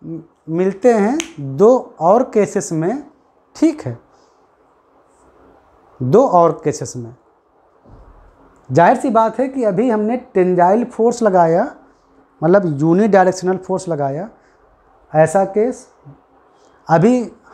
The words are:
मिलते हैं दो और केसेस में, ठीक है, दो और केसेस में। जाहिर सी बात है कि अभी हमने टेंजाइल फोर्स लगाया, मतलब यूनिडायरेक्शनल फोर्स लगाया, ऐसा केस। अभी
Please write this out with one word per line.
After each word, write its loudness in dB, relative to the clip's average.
मिलते 0
हैं 0
दो 2
और 4
केसेस -2
में, -4
ठीक -2
है, -10
दो 2
और 4
केसेस -6
में। -14
जाहिर 4
सी -4
बात 0
है -2
कि -6
अभी 0
हमने -2
टेंजाइल 2
फोर्स -2
लगाया, 2
मतलब 2
यूनिडायरेक्शनल 2
फोर्स -8
लगाया, -6
ऐसा 2
केस। -4
अभी 2